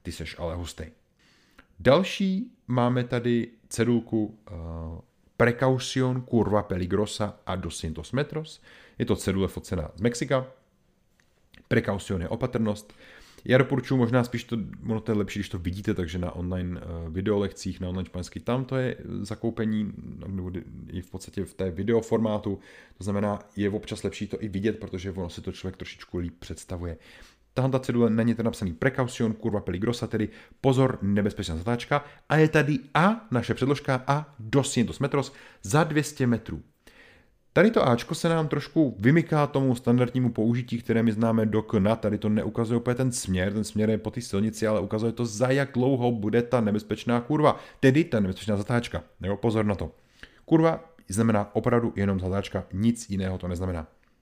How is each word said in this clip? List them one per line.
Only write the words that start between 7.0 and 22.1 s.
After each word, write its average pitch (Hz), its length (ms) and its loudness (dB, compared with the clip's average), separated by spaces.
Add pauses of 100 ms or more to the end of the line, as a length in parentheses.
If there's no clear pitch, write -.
a 90 100 -4
doscientos 80 560 -8
metros. 151 500 -6 (360)
Je 120 80 -2
to 104 100 2
cedule 95 320 0
focená 87 480 -6
z 82 60 -16
Mexika. 131 460 0 (1200)
Precaución 101 540 -2
je 87 80 -6
opatrnost. 113 640 -4 (520)
Já 123 120 4
doporučuji 131 400 2
možná 120 260 4
spíš 117 200 -4
to, - 140 -6 (320)
ono 110 100 -2
to 107 120 -4
je 107 60 2
lepší, 104 220 -2
když 95 100 -6
to 98 100 -6
vidíte, 95 340 -4
takže 87 260 -4
na 87 160 -4
online, 90 480 -4
eh, 85 260 -10
videolekcích, 98 720 -2
na 92 100 -4
online 92 160 -4
španělsky, - 340 -10
tam 127 260 -2
to 127 100 -6
je, 127 240 -2
eh, 98 260 -8
zakoupení, 107 680 -4 (340)
nebo 92 220 -8
kdy-, 92 140 -8 (280)
i 90 100 -8
v - 100 -20
podstatě - 340 -10
v - 80 -14
té 92 180 -4
videoformátu. 107 880 0 (380)